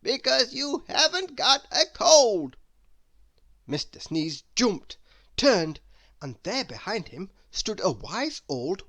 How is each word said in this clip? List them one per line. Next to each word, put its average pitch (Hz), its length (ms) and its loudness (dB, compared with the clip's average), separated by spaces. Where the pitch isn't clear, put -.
because 262 520 0
you 277 340 -6
haven't 320 480 0
got 269 340 2
a - 240 0
cold. 220 600 6
Mister - 340 -8
Sneeze 160 440 -6
jumped, 214 400 0
turned, 180 460 2
and 135 220 -10
there 240 200 -4
behind 190 460 -8
him 190 220 -14
stood - 300 -6
a 190 100 2
wise 190 560 -6
old 143 420 -4